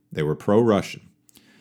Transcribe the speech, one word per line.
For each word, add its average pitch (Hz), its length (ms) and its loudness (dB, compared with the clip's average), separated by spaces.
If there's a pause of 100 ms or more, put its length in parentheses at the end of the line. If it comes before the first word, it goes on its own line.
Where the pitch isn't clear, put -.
(120)
They 78 120 -6
were 78 120 -2
pro-Russian. 104 680 0 (600)